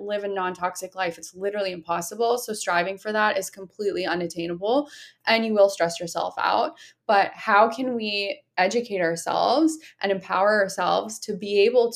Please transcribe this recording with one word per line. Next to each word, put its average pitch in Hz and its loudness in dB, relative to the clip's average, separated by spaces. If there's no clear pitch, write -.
live 202 -6
a 202 -4
non-toxic 185 -6
life. 180 -4
It's - -18
literally 196 -4
impossible. 214 -2
So 220 -8
striving 185 -2
for 214 -6
that 214 2
is 190 -6
completely 190 -6
unattainable, 175 -2
and 226 2
you 220 -2
will 202 6
stress 170 -2
yourself 175 -6
out. 226 0
But 202 4
how 214 4
can 254 -4
we 208 -4
educate 202 0
ourselves 170 2
and 202 0
empower 190 2
ourselves 185 -2
to 208 -6
be 202 0
able 233 4